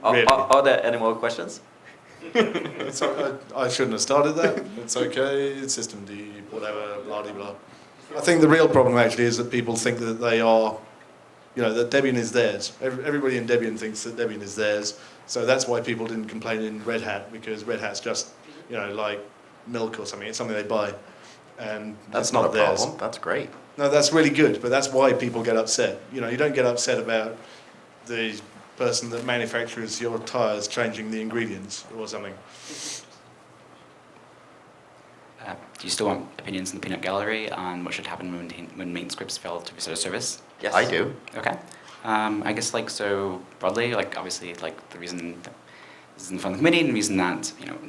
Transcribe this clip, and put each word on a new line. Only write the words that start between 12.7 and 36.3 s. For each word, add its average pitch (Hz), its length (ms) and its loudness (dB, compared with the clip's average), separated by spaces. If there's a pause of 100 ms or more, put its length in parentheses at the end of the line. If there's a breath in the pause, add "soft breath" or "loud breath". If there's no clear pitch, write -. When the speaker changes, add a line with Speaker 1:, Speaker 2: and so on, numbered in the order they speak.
Speaker 2:
Ev-, 131 200 -2
everybody 139 360 0
in 113 100 -2
Debian 113 320 2
thinks 110 260 -8
that 117 120 -8
Debian 110 260 -4
is 98 120 -10
theirs. 104 440 -2 (280 loud breath)
So 120 200 -2
that's 127 200 4
why 120 140 2
people 117 260 -4
didn't 110 200 -4
complain 110 360 -6
in 107 220 -6
Red 113 160 -2
Hat, 107 320 -6
because 110 320 -10
Red 110 160 -2
Hat's 101 200 -6
just, - 280 -4 (400 loud breath)
you 120 80 -8
know, 101 160 -4
like 104 280 -4 (460)
milk 113 320 -4
or 101 80 -8
something. 101 220 -10
It's 113 100 -8
something 117 180 -4
they 104 60 -2
buy, 104 320 0 (640 loud breath)
and 107 380 -8 (140)
Speaker 3:
That's - 180 0
Speaker 2:
it's - 40 -2
Speaker 3:
not 120 100 4
Speaker 2:
not 85 80 4
Speaker 3:
a - 40 -4
Speaker 2:
theirs. 80 260 4
Speaker 3:
problem. - 180 -2
That's 107 200 -6
great. - 320 -4 (260)
Speaker 2:
No, 143 120 2
that's 143 240 6
really 160 180 6
good, 131 320 6
but 123 80 0
that's 135 180 4
why 131 240 6
people 117 300 0
get 113 140 4
upset. 113 440 0 (120)
You 131 80 -4
know, 117 80 -4
you 120 80 -4
don't 139 180 2
get 127 120 4
upset 120 320 2
about 110 380 0 (680 loud breath)
the 113 340 -4 (360)
person 120 320 0
that 117 160 -6
manufactures 117 800 -2
your 117 180 -2
tires 107 480 0
changing 110 420 -4
the 110 80 -4
ingredients 110 680 -6 (100)
or 110 100 -8
something. 101 280 -10 (3000 loud breath)
Speaker 4:
Uh, 98 120 -12 (240)
do - 60 -16
you 92 60 -6
still 107 160 -2
want 95 220 -2 (100)